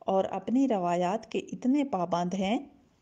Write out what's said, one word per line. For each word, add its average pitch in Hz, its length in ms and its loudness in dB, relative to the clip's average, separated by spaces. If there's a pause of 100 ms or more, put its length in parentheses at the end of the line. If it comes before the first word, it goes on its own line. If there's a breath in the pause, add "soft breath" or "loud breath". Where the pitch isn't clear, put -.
और 190 180 2 (100)
अपनी 247 320 2
रवायात 180 640 0
के 196 80 -4
इतने 277 500 0
पाबंद 175 460 0
हैं। 196 220 0 (440)